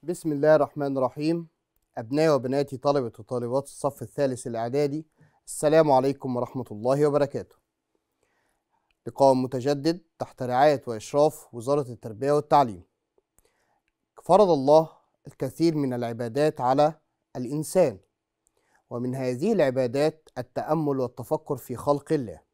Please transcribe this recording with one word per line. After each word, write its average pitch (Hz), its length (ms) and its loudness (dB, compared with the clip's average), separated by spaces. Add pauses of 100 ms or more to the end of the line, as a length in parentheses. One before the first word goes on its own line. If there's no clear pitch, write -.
بسم 170 240 -4
الله 151 240 4
الرحمن 143 420 0
الرحيم. 151 500 -2 (500)
أبنائي 139 320 0
وبناتي 139 480 0
طلبة 139 420 -2
وطالبات 120 440 -6
الصف - 380 -8
الثالث 131 460 -4
الإعدادي، 139 580 -4 (400)
السلام 156 460 2
عليكم 131 440 0
ورحمة 123 360 -6
الله 127 340 0
وبركاته. 143 500 -2 (1500)
لقاء 135 260 4
متجدد 135 680 -2 (180)
تحت - 240 -10
رعاية 131 440 2
وإشراف 143 680 -2
وزارة 127 380 -4
التربية 117 400 -6
والتعليم. 143 520 2 (1400)
فرض 196 260 4
الله 151 400 4 (380)
الكثير 151 480 -2
من 139 180 -2
العبادات 120 680 -2
على 143 320 4 (420)
الإنسان، 143 640 -2 (880)
ومن 123 260 -6
هذه 131 380 -2
العبادات 135 840 0
التأمل 139 640 -4
والتفكر 127 580 -6
في 120 180 -12
خلق 139 380 -2
الله 110 260 -4 (140)